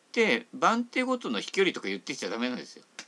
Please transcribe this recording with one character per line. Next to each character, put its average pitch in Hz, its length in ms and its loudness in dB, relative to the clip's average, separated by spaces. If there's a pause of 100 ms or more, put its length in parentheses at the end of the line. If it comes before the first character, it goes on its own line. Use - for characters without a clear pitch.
(120)
て、 214 400 4
番 214 320 2
手 254 180 -2
ご 254 140 0
と 240 140 -6
の 104 100 0
飛 - 100 -10
距 190 120 2
離 175 100 4
と - 80 -6
か 104 80 -6
言 98 80 -2
っ 92 40 -8
て - 140 -8
ち 107 120 -6
ゃ - 20 -4
ダ 101 100 -4
メ 123 120 0
な 120 60 -6
ん - 20 -8
で 73 80 -12
す - 100 -20
よ。 - 80 -20 (240)